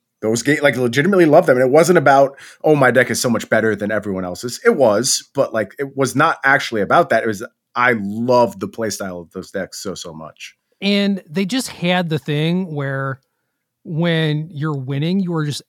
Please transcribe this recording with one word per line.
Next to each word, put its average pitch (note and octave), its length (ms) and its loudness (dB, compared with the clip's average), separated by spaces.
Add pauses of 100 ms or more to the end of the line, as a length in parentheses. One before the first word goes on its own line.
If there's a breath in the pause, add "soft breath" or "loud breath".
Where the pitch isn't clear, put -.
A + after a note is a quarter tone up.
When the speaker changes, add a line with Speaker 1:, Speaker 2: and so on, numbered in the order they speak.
(220)
Speaker 1:
those A2+ 200 -2
games, D3 200 0
like, C#3+ 140 2
legitimately D3 500 2
love D#3+ 200 6
them. C3 120 4
And B2+ 80 4
it C3 60 2
wasn't D#3+ 280 6
about, C#3 380 4 (260 loud breath)
"Oh, D#3 120 4
my C3+ 160 4
deck B2 200 4
is G#2+ 100 -4
so C3 80 -2
much A2 200 -2
better A2 260 2
than G2+ 160 -4
everyone G2+ 340 -4
else's." F2+ 400 -10
It A#3 100 4
was, A#2+ 580 2
but, C3 200 -2
like, A2 240 -2
it C#3 180 -8
was B2+ 200 -2
not D3+ 280 2
actually C3+ 380 0
about E3+ 280 2
that. A2+ 140 2
It A#2 40 -2
was, G#2+ 160 -6 (320)
I B2 260 2
loved A2+ 580 0
the G2+ 80 -6
playstyle G2 540 -8
of E2 100 -20
those F#2 200 -12
decks F#2 280 -10
so, F#2+ 140 -10
so E2 200 -14
much. D#2 440 -18 (240)
Speaker 2:
And G3+ 480 -2
they F3+ 160 -4
just A#3+ 240 -4
had F3+ 400 -2
the D3+ 100 -2
thing E3 540 -4
where C3+ 480 -6 (640)
when D#3+ 680 -2
you're D3+ 260 -6
winning, C#3+ 420 -2
you F3 160 -2
are D#3 100 -2
just C#3+ 240 -6